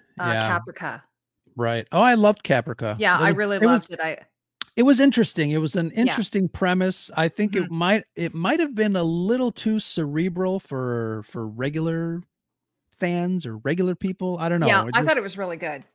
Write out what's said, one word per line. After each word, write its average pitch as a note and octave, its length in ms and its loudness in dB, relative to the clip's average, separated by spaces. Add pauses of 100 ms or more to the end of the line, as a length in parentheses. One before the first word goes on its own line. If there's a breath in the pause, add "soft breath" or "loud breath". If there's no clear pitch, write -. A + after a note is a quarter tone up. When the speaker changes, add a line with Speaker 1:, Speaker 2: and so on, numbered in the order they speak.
(180)
Speaker 1:
Uh, F3+ 140 -6
Speaker 2:
Yeah. A2 260 0
Speaker 1:
Caprica. E3 440 -12 (520)
Speaker 2:
Right. A#2 380 -2
Oh, E3+ 80 4
I B3 140 6
loved G#3+ 280 4
Caprica. A#2 560 -2
Speaker 1:
Yeah, G#2+ 220 4
Speaker 2:
It - 20 0
Speaker 1:
I F#3 60 6
Speaker 2:
was, D#3 80 4
Speaker 1:
really G3+ 200 0
Speaker 2:
it G3 60 -2
was, A3 40 8
Speaker 1:
loved A#3 260 2
it. E3 80 -8
I D#3+ 180 -4 (560)
Speaker 2:
it A#3 80 4
was C4 180 6
interesting. A3 500 4
It D3+ 80 0
was D#3 180 -2
an E3 180 -2
Speaker 1:
Yeah. A3 80 2
Speaker 2:
interesting G3 460 0
premise. F#3 680 -2
I D#3+ 120 2
think G3+ 260 -2
it F#3 100 0
Speaker 1:
Mm-hmm. F3 120 -8
Speaker 2:
might, F#3 280 2 (120)
it E3 180 -4
might F#3+ 240 0
have D4 160 -2
been G#3 220 0
a F3 60 0
little G3 500 0
too A3 260 -2
cerebral F3+ 800 -2
for, A#2 680 -4
for A2+ 220 -10
regular D#3+ 760 -4 (680)
fans F3 560 -2
or A2 120 -10
regular F3 360 0
people. F#3 440 -4
I E3 100 -2
don't E3+ 120 0
know. D#3+ 60 2
Speaker 1:
Yeah, D3 200 2
Speaker 2:
It B2 80 -4
Speaker 1:
I A#3 60 2
thought D3+ 80 0
Speaker 2:
just D#4 100 2
Speaker 1:
it A3 40 -2
was F#3+ 160 -10
really F3+ 180 -6
good. D3+ 280 -8 (100)